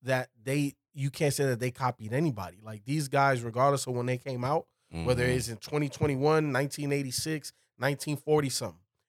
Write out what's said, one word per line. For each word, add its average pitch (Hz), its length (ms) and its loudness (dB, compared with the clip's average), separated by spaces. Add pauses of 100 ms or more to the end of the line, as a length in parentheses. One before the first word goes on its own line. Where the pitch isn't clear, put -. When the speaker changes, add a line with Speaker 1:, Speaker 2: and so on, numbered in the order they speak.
Speaker 1:
that 127 260 0 (120)
they, 139 360 -2 (180)
you 139 160 -4
can't 143 240 0
say 143 120 2
that 123 120 0
they 123 140 -2
copied 120 400 -4
anybody. 107 500 -2
Like, 107 220 -14
these 143 240 -2
guys, 135 340 2
regardless 131 460 2
of 127 60 -4
when 123 120 -2
they 127 120 0
came 123 260 -6
out, 147 220 0 (260)
whether 120 320 0
Speaker 2:
Mm-hmm. 127 140 2
Speaker 1:
it's 113 100 -4
in 117 80 -8
twenty 147 320 -2
twenty-one, 147 640 2
nineteen 143 400 -2
eighty-six, 143 600 -4 (280)
nineteen 143 360 0
forty 151 320 2
something, 85 300 -4 (300)